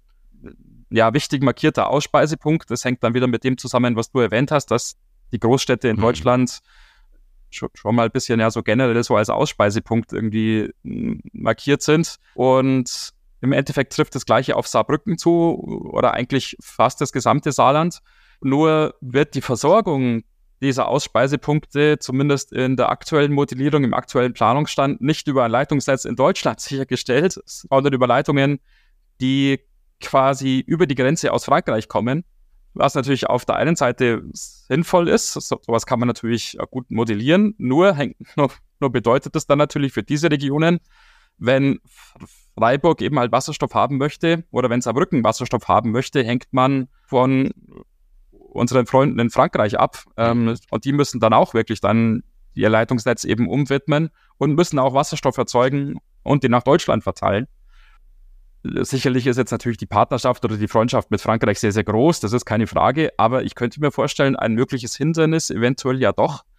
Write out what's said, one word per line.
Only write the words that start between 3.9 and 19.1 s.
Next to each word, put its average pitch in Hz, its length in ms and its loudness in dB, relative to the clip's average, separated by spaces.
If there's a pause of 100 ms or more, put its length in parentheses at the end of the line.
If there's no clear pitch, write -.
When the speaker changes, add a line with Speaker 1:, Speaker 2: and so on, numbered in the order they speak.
Speaker 1:
was 113 140 -4
du 131 100 0
erwähnt 117 300 0
hast, 147 200 -2
dass - 260 -4 (360)
die 110 80 -6
Großstädte 127 480 0
in 110 80 0
Speaker 2:
Mhm. 104 40 -2
Speaker 1:
Deutschland 123 600 0 (920)
schon, - 240 -10
schon 107 200 -2
mal 117 120 2
ein 110 60 -4
bisschen, 120 280 -2
ja, 113 100 2
so 110 120 -6
generell 117 400 2
so 117 140 2
als 110 140 2
Auspeisepunkt 110 840 0
irgendwie, 110 580 -2 (120)
mm, - 360 -6 (140)
markiert 139 500 -2
sind. 160 340 2 (180)
Und 131 760 0 (300)
im 131 120 0
Endeffekt 139 420 -2
trifft - 200 -2
das 131 120 -10
Gleiche 123 300 2
auf 120 100 -2
Saarbrücken 151 520 -2
zu 170 440 2 (300)
oder - 200 2
eigentlich 127 480 -4
fast - 400 -2
das 143 120 -4
gesamte 139 400 0
Saarland. 147 480 2 (400)
Nur 156 600 2
wird 135 340 -2